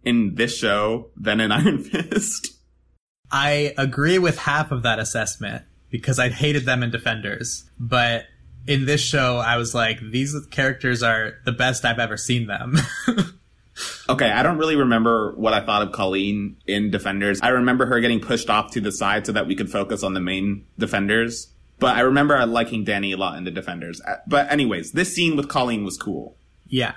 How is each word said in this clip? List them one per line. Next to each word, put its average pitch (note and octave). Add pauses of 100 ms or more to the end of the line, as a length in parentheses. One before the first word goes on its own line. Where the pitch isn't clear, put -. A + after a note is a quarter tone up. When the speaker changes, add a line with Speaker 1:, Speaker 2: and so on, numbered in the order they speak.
Speaker 1:
in A#2
this A2+
show G#2+
than G#2+
in G#2+
<laughs> A2
Iron D#3
Fist. - (760)
Speaker 2:
I D3
agree C#3+
with F3
half D3
of B2
that A2+
assessment A2 (260)
because B2
I B2
hated C#3+
them B2+
in A#2
Defenders. A2 (160)
But A#2+ (400)
in C3+
this D3
show, B2+
I A#2
was A#2
like, A2+ (120)
"These C3+ (160)
characters B2+
are A2
the B2
best B2
I've A#2
ever G#2+
seen A#2+
them." B2 (300)
<laughs> A#3+ (920)
Speaker 1:
Okay, B2+
I A2+
don't D#3+
really D#3
remember A#2
what A2
I G#2
thought G#2
of F#2+
Colleen G2+ (100)
in G#2
Defenders. G2
I A#2+
remember B2+
her A#2+
getting A#2
pushed A#2
off G#2+
to A#2+
the G2+
side G2+
so A2
that G#2
we F#2+
could G2
focus G2
on F#2+
the F#2+
main G2 (140)
Defenders. A2+ (300)
But B2
I A#2+
remember C#3
liking A#2
Danny G2+
a F#2
lot F2+
in F2+
the F2+
Defenders. E2+
Uh, - (100)
but C#3+
anyways, A2+
this E3+
scene E3
with C#3+
Colleen A#2+
was F2+
cool. D#2 (300)
Speaker 2:
Yeah. B2